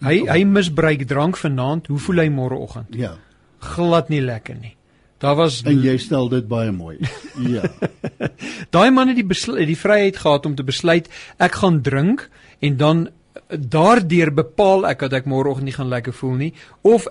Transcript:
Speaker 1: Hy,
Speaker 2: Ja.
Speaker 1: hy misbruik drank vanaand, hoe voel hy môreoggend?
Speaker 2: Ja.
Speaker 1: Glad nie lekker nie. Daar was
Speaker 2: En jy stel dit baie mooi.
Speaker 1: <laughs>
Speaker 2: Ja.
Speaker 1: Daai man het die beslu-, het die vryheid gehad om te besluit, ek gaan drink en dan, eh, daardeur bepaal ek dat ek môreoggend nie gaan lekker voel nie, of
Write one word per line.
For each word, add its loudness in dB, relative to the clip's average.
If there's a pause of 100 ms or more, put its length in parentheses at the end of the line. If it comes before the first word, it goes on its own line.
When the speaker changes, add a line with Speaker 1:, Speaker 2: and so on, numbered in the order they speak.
Speaker 1:
Hy, 0 (120)
Speaker 2:
Ja. 0
Speaker 1:
hy 4
misbruik 2
drank 0
vanaand, -2
hoe -2
voel -2
hy 4
môreoggend? -4
Speaker 2:
Ja. -8 (420)
Speaker 1:
Glad 0
nie -2
lekker -6
nie. -18 (420)
Daar 0
was 0
Speaker 2:
En 2
jy 2
stel -2
dit -2
baie -2
mooi. -10
Speaker 1:
<laughs> -2 (300)
Speaker 2:
Ja. -2 (1080)
Speaker 1:
Daai 4
man 4
het 0
die 0
beslu-, -4
het 0
die 0
vryheid 2
gehad 0
om -2
te -6
besluit, 0 (340)
ek 2
gaan 2
drink 0 (320)
en 0
dan, 2 (420)
eh, -8
daardeur 2
bepaal 2
ek -4
dat -6
ek -2
môreoggend -2
nie -8
gaan -4
lekker -4
voel -4
nie, -4 (300)
of 4